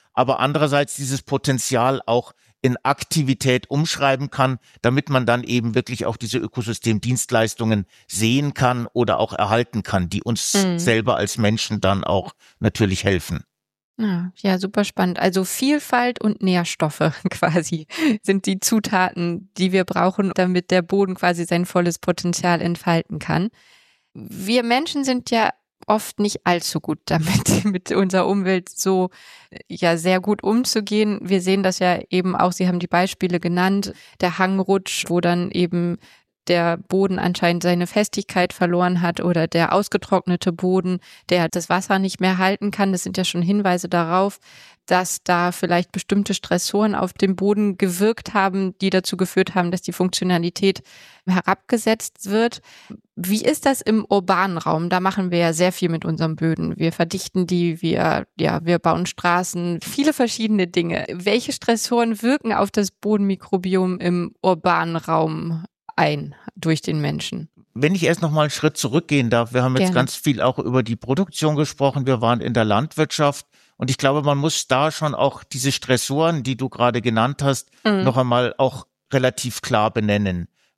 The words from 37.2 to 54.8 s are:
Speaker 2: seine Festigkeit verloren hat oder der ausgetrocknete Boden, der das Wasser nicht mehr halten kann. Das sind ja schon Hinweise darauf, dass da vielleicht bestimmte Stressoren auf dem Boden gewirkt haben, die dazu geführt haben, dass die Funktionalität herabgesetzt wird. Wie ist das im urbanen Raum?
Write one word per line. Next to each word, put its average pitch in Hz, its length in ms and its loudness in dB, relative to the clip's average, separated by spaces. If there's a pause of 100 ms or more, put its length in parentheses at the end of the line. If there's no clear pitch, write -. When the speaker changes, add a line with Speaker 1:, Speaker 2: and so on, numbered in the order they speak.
Speaker 2:
seine 175 240 2
Festigkeit - 680 -2
verloren 175 500 2
hat 170 180 -2
oder 170 260 2
der 165 260 2
ausgetrocknete 185 800 0
Boden, 185 460 0 (300)
der 175 200 2
das 175 200 -6
Wasser 190 300 0
nicht 190 220 -4
mehr 185 180 2
halten 196 320 0
kann. 196 220 0
Das 180 100 -2
sind 185 140 -8
ja 185 80 0
schon 175 180 -2
Hinweise 180 460 2
darauf, 175 500 0 (480)
dass - 380 0
da 175 260 2
vielleicht 175 420 -2
bestimmte 196 420 -2
Stressoren 202 600 -2
auf - 200 -4
dem 190 220 2
Boden 202 420 0
gewirkt 202 560 -2
haben, 190 440 0
die 190 120 0
dazu 185 260 0
geführt 185 380 0
haben, 175 160 2
dass 185 100 -2
die 170 120 -8
Funktionalität 180 880 0 (440)
herabgesetzt 196 1040 -2
wird. 226 300 0 (560)
Wie 190 260 -2
ist - 240 2
das 269 140 2
im 220 240 2
urbanen 185 540 2
Raum? 165 320 0